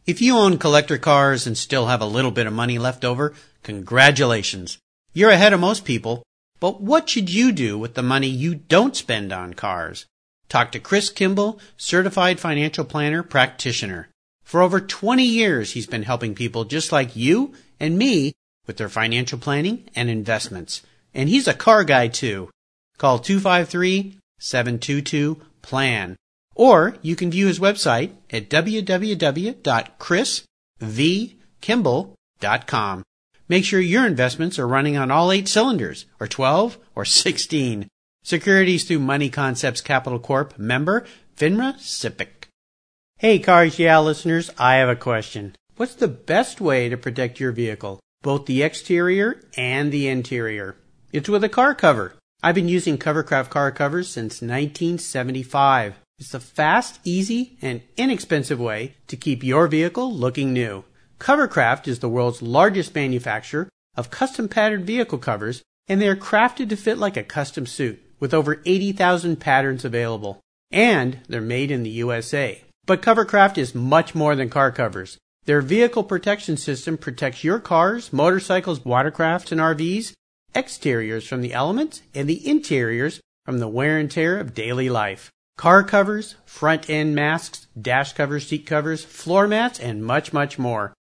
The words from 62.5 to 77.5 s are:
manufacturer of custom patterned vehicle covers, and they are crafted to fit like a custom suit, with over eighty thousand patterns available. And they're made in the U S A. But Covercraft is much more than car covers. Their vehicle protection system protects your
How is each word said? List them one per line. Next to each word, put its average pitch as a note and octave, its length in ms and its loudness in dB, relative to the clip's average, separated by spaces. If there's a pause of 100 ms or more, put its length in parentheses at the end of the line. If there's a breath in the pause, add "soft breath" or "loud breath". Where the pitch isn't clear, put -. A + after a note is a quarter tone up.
manufacturer C3 760 -4 (260)
of A#2+ 140 -8
custom C4 360 -4
patterned G#3 380 0
vehicle A3+ 320 -2
covers, A2+ 460 -6 (260)
and F#3+ 140 2
they G3+ 60 4
are G3 80 2
crafted A3+ 520 0
to G#3 80 -4
fit A3 220 -2
like G3 180 -2
a G#2+ 60 -6
custom C#3 420 -8
suit, A#2 340 -6 (220)
with C#3 140 -2
over D3+ 320 0
eighty F#3+ 260 2
thousand F3 480 2
patterns C3+ 460 0
available. A2+ 540 -6 (300)
And D3 580 2
they're A#2+ 120 -6
made B2 300 -4
in B2+ 120 -4
the A2 80 -6 (140)
U A#2+ 80 -2
S A#2 220 -6
A. C3 280 -4 (220)
But F#3+ 160 2
Covercraft G#3 560 4
is B2+ 180 -4
much C3+ 400 2
more D3+ 220 2
than C3 140 -2
car C3+ 200 2
covers. G2 460 -6 (300)
Their D3 160 2
vehicle A3 420 2
protection G3+ 540 -4
system D3+ 400 -6
protects B2+ 440 -8
your F3+ 160 0